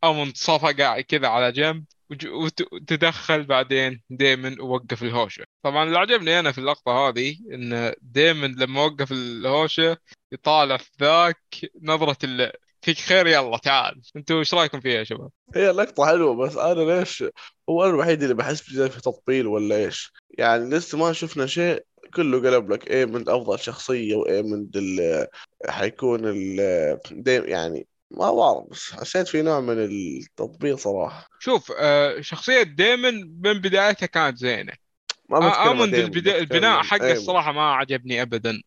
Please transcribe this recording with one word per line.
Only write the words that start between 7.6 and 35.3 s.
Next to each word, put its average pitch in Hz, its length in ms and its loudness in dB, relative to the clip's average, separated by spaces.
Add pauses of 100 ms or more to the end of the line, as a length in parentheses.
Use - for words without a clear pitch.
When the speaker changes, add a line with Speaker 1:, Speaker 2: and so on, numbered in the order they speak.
Speaker 1:
ديمن 143 520 0
لما 131 300 0
وقف 139 280 -2
الهوشة 135 840 -2 (360)
يطالع 147 440 2
في - 140 -10 (100)
ذاك 165 400 4 (420)
نظرة 156 420 0
ال-، 123 280 -2 (300)
"فيك 160 160 0
خير، 185 280 4
يلا 135 300 4
تعال". 131 440 0 (160)
انتوا 160 220 -2
ايش 156 160 -2
رايكم 156 260 0
فيها 123 180 0
يا 110 60 -4
شباب؟ - 260 -12 (240)
Speaker 2:
هي 190 160 4
لقطة 180 360 2
حلوة، 156 300 4
بس 135 200 -2
أنا 165 240 0
ليش 170 440 0 (460)
هو 170 140 2
أنا 190 60 4
الوحيد 160 320 2
اللي 131 120 2
بحس 123 360 -4
بزي 135 200 0
في 127 100 -16
تطبيل 127 460 -2
ولا 107 300 -2
إيش؟ 101 360 -4 (260)
يعني، 117 320 2
لسه 156 280 -4
ما 165 140 2
شفنا 156 340 -6
شيء، 170 360 -2 (320)
كله 131 360 2
قلب 113 220 2
لك - 180 -6
إيه 131 140 2
من 117 240 -6
أفضل 113 300 0
شخصية 117 580 -4
وإيه 104 260 0
من 104 280 -6
دل-، 90 560 -2 (420)
حيكون 113 560 -2
ال-، 95 720 -2 (120)
ديم-، 127 340 0
يعني، 82 420 -6 (240)
ما - 220 0
بعرف، 151 380 2
بس - 220 -14
حسيت - 360 -4
في 156 140 0
نوع 156 180 0
من 120 180 -2
التطبيل 104 1000 -6
صراحة. 98 500 -4 (100)
Speaker 1:
شوف، 240 400 -2
آه، 143 420 2
شخصية 240 420 0
ديمن 226 580 2
من 175 320 -2
بدايتها 196 540 2
كانت 147 320 0
زينة. 107 340 -4 (560)
Speaker 2:
ما - 80 2